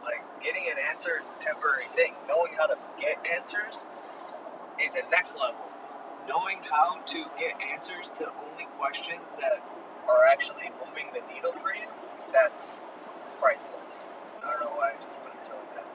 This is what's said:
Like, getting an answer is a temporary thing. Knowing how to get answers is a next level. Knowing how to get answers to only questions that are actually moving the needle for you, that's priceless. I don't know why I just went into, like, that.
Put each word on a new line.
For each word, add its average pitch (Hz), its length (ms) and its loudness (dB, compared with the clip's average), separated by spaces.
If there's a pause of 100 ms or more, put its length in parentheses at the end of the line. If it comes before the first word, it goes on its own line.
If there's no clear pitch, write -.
Like, - 180 -2 (200)
getting 190 280 0
an - 80 -2 (120)
answer 160 300 -2
is - 120 -12
a - 60 -14
temporary - 480 2 (100)
thing. 127 180 6 (140)
Knowing - 280 4
how 622 100 6
to - 120 2 (200)
get - 200 0 (160)
answers - 500 -4 (960)
is - 120 0
a 175 160 2
next - 240 4
level. 123 260 0 (680)
Knowing 190 320 0 (100)
how 160 340 6
to 160 200 -4 (140)
get 160 220 -2 (140)
answers - 400 -8
to - 160 -4 (180)
only - 180 -10 (120)
questions - 600 -2
that - 200 4 (480)
are 622 220 12
actually - 400 4 (160)
moving - 260 -8
the - 80 -2 (140)
needle - 260 0
for - 140 0
you, - 140 -6 (440)
that's - 480 4 (600)
priceless. - 720 0 (340)
I - 80 -2
don't - 80 -2
know - 160 -2
why 679 140 4
I - 120 -10
just - 200 -12
went - 200 -12
into, - 100 -12
like, - 220 -12
that. - 200 -10